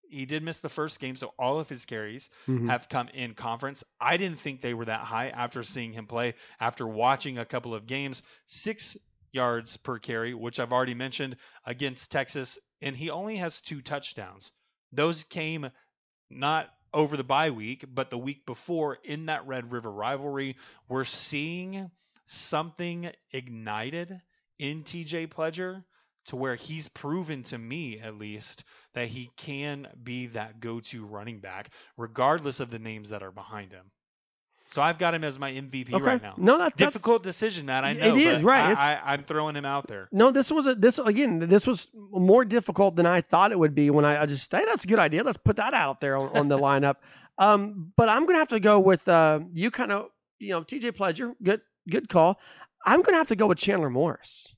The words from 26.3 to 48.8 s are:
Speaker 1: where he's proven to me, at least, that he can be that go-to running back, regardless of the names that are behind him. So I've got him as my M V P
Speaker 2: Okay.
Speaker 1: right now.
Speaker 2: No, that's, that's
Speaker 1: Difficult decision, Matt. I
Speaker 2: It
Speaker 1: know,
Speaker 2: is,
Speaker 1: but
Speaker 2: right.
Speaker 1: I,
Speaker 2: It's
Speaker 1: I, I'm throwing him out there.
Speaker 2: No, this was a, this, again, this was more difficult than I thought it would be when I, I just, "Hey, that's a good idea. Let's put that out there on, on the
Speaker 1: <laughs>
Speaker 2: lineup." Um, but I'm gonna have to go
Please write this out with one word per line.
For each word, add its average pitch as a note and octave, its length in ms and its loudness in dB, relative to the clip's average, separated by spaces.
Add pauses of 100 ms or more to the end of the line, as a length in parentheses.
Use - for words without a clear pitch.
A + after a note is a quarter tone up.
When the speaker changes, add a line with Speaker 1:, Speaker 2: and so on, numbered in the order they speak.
Speaker 1:
where C3 180 -4
he's D3+ 340 -12
proven D3+ 540 -8
to A#2+ 160 -12
me, A#2 420 -10
at A2 160 -14
least, G#2+ 480 -14 (300)
that A#2+ 140 -6
he B2 280 -12
can C#3+ 500 -10 (160)
be B2 260 -8
that A2 300 -12
go-to A#2 460 -10
running G#2+ 340 -14
back, G2 300 -14 (300)
regardless C3+ 600 0
of A#2+ 100 -8
the A#2 80 -12
names A2 320 -12
that G2+ 120 -10
are F#2+ 80 -14
behind G2 420 -16
him. F#2 120 -20 (840)
So - 120 -6
I've D#3+ 160 2
got E3+ 160 0
him D#3+ 100 -4
as C#3 160 -6
my C#3 120 -6
M C3+ 180 -10
V C3 160 -8
P B2 100 -6
Speaker 2:
Okay. E3 80 2
Speaker 1:
right C3 200 2
now. G2 160 -14
Speaker 2:
No, A3 180 8
that's, E4+ 200 2
that's D4 160 4
Speaker 1:
Difficult A3+ 300 2
decision, F3+ 440 -4
Matt. C3+ 180 0
I C#3 60 0
Speaker 2:
It D3 80 -4
Speaker 1:
know, A3 180 6
Speaker 2:
is, D#4 200 6
Speaker 1:
but D3+ 80 0
Speaker 2:
right. B3+ 200 6
Speaker 1:
I, D#3+ 80 4
Speaker 2:
It's - 80 4
Speaker 1:
I, D3 240 4
I'm C#3+ 200 0
throwing D3+ 300 -2
him C#3+ 120 -6
out C#3 200 -2
there. G2 260 -12
Speaker 2:
No, A#3 180 8
this C4+ 200 2
was D4+ 160 2
a, B3+ 80 4
this, A3+ 240 4
again, A3 420 2
this F3+ 260 6
was A#3+ 260 -2
more G3+ 540 6
difficult G3 500 2
than E3+ 80 6
I F3 160 6
thought F#3 320 4
it F#3+ 60 0
would D3+ 160 4
be D3 160 6
when D3 160 6
I, D3 160 4
I D3+ 40 2
just, C#3+ 240 -6
"Hey, A3 140 2
that's A4 200 0
a - 20 -8
good G#3+ 120 4
idea. E3+ 260 4
Let's A#3+ 120 -2
put - 200 2
that A#3 180 -2
out D3 260 0
there C#3 160 0
on, C3+ 180 -2
on C#3+ 140 4
the C#3 100 4
Speaker 1:
<laughs> C#3 120 2
Speaker 2:
lineup." C#3 240 4 (420)
Um, G3+ 640 4
but A3+ 100 6
I'm A#3+ 160 4
gonna F4+ 140 4
have D#4 100 2
to A3 120 0
go G#3 200 8